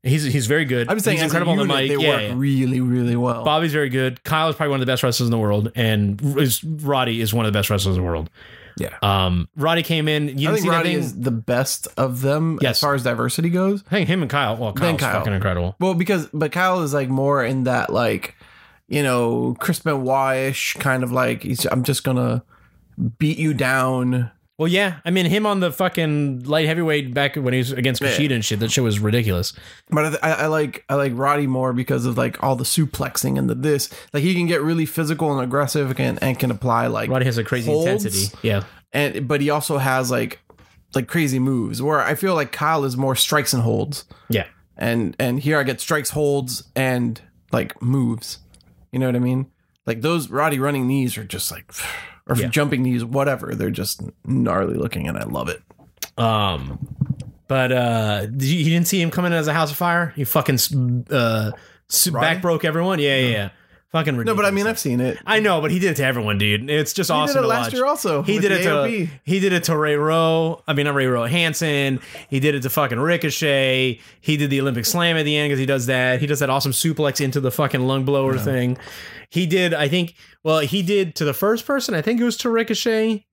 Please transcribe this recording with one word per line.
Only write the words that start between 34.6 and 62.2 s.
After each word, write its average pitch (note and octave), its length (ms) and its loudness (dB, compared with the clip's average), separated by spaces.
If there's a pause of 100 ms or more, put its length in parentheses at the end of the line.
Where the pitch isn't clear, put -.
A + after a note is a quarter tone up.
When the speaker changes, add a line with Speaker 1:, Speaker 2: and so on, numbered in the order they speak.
Speaker 2:
really D#3+ 240 0
physical D#3 460 -2
and C3+ 100 0
aggressive C3+ 560 0
and, B2+ 240 -2
and C3 160 0
can B2 140 0
apply, A#2 340 0
like, A#2 240 -2
Speaker 1:
Roddy B2+ 140 0
has B2 120 0
a A#2 60 -2
crazy A2+ 260 -2
Speaker 2:
holds. E3+ 360 2
Speaker 1:
intensity. G2 420 -4
Yeah. G2+ 160 2 (300)
Speaker 2:
And, C#3+ 340 -2
but C#3+ 140 0
he C#3+ 100 2
also D3 280 0
has, C3 340 0
like, A#2+ 260 -2 (560)
like, B2+ 140 0
crazy C#3 320 0
moves. B2 420 0
Where D3 180 2
I C#3 140 0
feel F#3 220 0
like D3 160 -2
Kyle D3+ 320 0
is B2 120 -2
more C3 200 0
strikes - 380 2
and A#2+ 100 2
holds. A2+ 400 -2 (240)
Speaker 1:
Yeah. G#2+ 180 0 (300)
Speaker 2:
And, A#2 420 -2
and B2+ 220 0
here D3+ 180 2
I C#3 60 2
get B2+ 160 -4
strikes, D3+ 300 -2
holds, C#3 520 -2 (140)
and, B2 440 0 (300)
like, - 320 -2
moves. A#2+ 560 -2 (540)
You B2+ 80 -4
know C3 60 0
what B2 100 0
I - 20 0
mean? B2+ 280 0 (380)
Like, A2+ 180 -4
those D3+ 280 -2
Roddy D3 300 0
running C3+ 260 0
knees B2+ 320 0
are G#2+ 60 -10
just, F#2 260 -6
like, - 280 -16
<sighs> - 40 -10 (440)
or B2 100 0
Speaker 1:
Yeah. A#2 100 0
Speaker 2:
jumping C#3 360 0
knees, B2 220 0
whatever. C3+ 500 -2
They're G2+ 160 -2
just - 300 -6 (240)
gnarly G2 540 0
looking, - 300 -4
and - 100 -6
I - 60 -6
love - 260 -6
it. - 100 -8 (560)
Speaker 1:
Um, G2 600 0 (720)
but, B2+ 240 0
uh, A2 540 0
did C3+ 180 -4
you, D#3 160 2
you D3+ 100 2
didn't E3+ 180 2
see F#3+ 140 0
him E3 80 0
coming F3 240 0
as D#3+ 120 0
a D3+ 60 0
house D#3 180 0
of C#3+ 60 -8
fire? E3+ 400 0
He C#3+ 80 -2
fucking C#3 300 2
s-, - 200 0 (360)
uh, A2+ 400 2 (400)
s-, - 180 2
Speaker 2:
Roddy? D#3 180 0